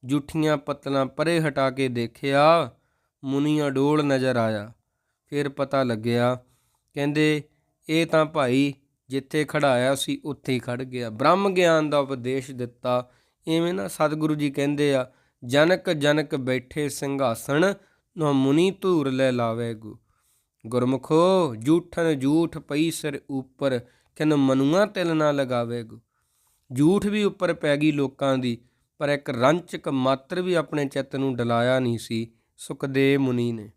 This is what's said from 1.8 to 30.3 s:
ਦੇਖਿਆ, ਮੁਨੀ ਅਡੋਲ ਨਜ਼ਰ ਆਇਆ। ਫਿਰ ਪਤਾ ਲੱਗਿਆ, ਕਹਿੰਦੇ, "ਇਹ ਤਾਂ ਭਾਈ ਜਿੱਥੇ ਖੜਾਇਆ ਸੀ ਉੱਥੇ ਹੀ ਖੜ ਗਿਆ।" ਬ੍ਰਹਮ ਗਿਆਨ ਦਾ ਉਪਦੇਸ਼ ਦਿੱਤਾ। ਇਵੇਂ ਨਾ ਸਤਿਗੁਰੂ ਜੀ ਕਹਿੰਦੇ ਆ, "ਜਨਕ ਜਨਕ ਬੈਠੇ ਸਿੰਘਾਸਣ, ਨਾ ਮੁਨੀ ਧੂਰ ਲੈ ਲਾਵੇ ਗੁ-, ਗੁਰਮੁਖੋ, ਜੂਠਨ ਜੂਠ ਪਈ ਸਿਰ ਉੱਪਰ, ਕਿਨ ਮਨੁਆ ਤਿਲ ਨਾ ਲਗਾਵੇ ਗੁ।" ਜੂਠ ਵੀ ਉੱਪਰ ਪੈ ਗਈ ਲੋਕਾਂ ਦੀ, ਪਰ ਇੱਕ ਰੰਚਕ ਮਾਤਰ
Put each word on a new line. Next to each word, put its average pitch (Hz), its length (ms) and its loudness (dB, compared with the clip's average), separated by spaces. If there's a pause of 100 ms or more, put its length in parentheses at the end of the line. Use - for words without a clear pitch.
ਦੇਖਿਆ, 139 800 2 (540)
ਮੁਨੀ 147 420 0
ਅਡੋਲ 143 380 2
ਨਜ਼ਰ 131 320 0
ਆਇਆ। 110 360 -2 (540)
ਫਿਰ 143 220 -4
ਪਤਾ 139 340 -2
ਲੱਗਿਆ, 120 560 0 (560)
ਕਹਿੰਦੇ, 147 480 0 (460)
"ਇਹ 160 180 0
ਤਾਂ 160 180 2
ਭਾਈ 139 500 0 (340)
ਜਿੱਥੇ 135 360 -4
ਖੜਾਇਆ 139 500 2
ਸੀ 139 300 -6
ਉੱਥੇ 139 280 -6
ਹੀ 127 60 0
ਖੜ 123 240 -8
ਗਿਆ।" 123 280 -8
ਬ੍ਰਹਮ 175 440 2
ਗਿਆਨ 165 360 4
ਦਾ 147 80 2
ਉਪਦੇਸ਼ 131 520 -4
ਦਿੱਤਾ। 123 600 -4 (360)
ਇਵੇਂ 170 280 0
ਨਾ 196 140 -6
ਸਤਿਗੁਰੂ 156 460 0
ਜੀ 147 160 -2
ਕਹਿੰਦੇ 143 440 0
ਆ, 127 180 -2 (320)
"ਜਨਕ 160 460 2
ਜਨਕ 147 460 0
ਬੈਠੇ 127 520 -4
ਸਿੰਘਾਸਣ, 139 840 -2 (440)
ਨਾ 151 140 0
ਮੁਨੀ 139 380 4
ਧੂਰ 180 400 0
ਲੈ 131 220 0
ਲਾਵੇ 117 420 -2
ਗੁ-, 110 240 -16 (680)
ਗੁਰਮੁਖੋ, 135 920 2
ਜੂਠਨ 160 600 0
ਜੂਠ 156 400 0
ਪਈ 151 320 -2
ਸਿਰ 147 400 -8
ਉੱਪਰ, 135 500 -4 (360)
ਕਿਨ 151 200 2
ਮਨੁਆ 139 500 4
ਤਿਲ 180 300 -2
ਨਾ 151 140 2
ਲਗਾਵੇ 120 520 -2
ਗੁ।" 113 160 -16 (760)
ਜੂਠ 160 340 4
ਵੀ 208 180 0
ਉੱਪਰ 180 280 0
ਪੈ 147 240 0
ਗਈ 151 160 2
ਲੋਕਾਂ 139 460 -2
ਦੀ, 123 200 -4 (400)
ਪਰ 147 100 -4
ਇੱਕ 143 220 -2
ਰੰਚਕ 156 580 0
ਮਾਤਰ 135 540 -2